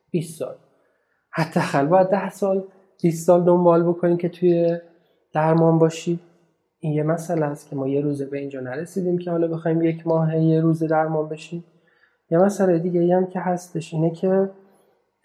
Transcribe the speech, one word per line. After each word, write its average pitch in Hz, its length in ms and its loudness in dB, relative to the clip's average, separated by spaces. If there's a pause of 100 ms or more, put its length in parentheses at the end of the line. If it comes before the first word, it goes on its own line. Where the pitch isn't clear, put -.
(120)
بیست 165 280 -6
سال. - 160 -8 (800)
حداقل 156 520 -2
باید 185 220 4
ده 190 220 -2
سال، 196 340 -2 (380)
بیست 165 260 0
سال 180 160 6
دنبال 175 400 4
بکنیم 175 340 0
که 175 120 -4
توی 170 480 0 (560)
درمان 165 460 4
باشی. 165 400 0 (600)
این 156 140 -4
یه 151 100 -2
مسئله 165 420 -2
است 147 240 -8
که 151 60 -12
ما 135 120 -4
یه 139 140 -2
روزه 143 240 -4
به 139 120 -10
اینجا 139 220 -10
نرسیدیم 175 580 -6
که 175 140 -6
حالا 165 160 -2
بخوایم 165 340 -2
یک 165 260 -2
ماه 160 300 0
یه 160 240 2
روزه 160 260 0
درمان 156 420 0
بشیم. 165 340 -12 (680)
یه 165 60 2
مسئله 190 420 2
دیگه 175 200 -2
ای 175 120 2
هم 185 140 4
که 180 140 -8
هستش 175 540 -6
اینه 160 180 0
که، 190 380 0 (760)